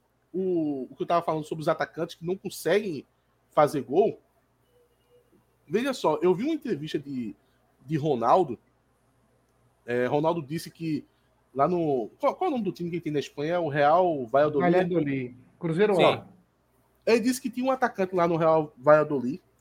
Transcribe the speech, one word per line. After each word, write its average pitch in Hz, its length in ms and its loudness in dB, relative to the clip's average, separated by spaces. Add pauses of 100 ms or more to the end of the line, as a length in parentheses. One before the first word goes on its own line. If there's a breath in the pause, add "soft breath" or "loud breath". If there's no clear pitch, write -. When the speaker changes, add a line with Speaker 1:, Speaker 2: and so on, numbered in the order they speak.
(340)
Speaker 1:
o, 160 560 -4
o 143 60 -20
que - 80 -8
eu - 40 -8
tava 170 180 2
falando 156 180 -4
sobre 160 180 -10
os 147 60 -4
atacantes 160 480 -4
que 165 100 -16
não 180 120 -4
conseguem 185 680 -4 (480)
fazer 147 280 2
gol, 151 360 0 (1500)
veja 240 260 0
só, 156 280 0
eu 180 120 4
vi 190 120 -2
uma 330 80 -2
entrevista 180 440 -6
de, 131 380 -8 (500)
de 151 120 -2
Ronaldo, 139 600 2 (1300)
é, 123 200 0
Ronaldo 156 360 0
disse 147 300 -10
que 156 320 -6 (500)
lá 135 140 0
no, 151 500 -2
qual, 277 160 0
qual - 120 -4
é - 20 0
o 349 40 0
nome 247 120 -4
do 185 80 -4
time 175 180 -8
que 165 120 -6
tem 151 100 -6
na 147 80 -2
Espanha? 147 360 -6
É 175 40 0
o 165 80 -2
Real 151 580 2
Valladolid? 147 460 2
Speaker 2:
Valladolid. 160 640 0 (240)
Cruzeiro 185 360 0
Speaker 3:
Sim. 160 100 4
Speaker 2:
A. 113 200 2 (800)
Speaker 1:
Ele 226 140 4
disse 247 220 -2
que 262 80 -6
tinha 254 160 -6
um 262 60 0
atacante 214 440 -2
lá 170 100 4
no 170 120 2
Real 160 400 2
Valladolid, 147 640 2 (200)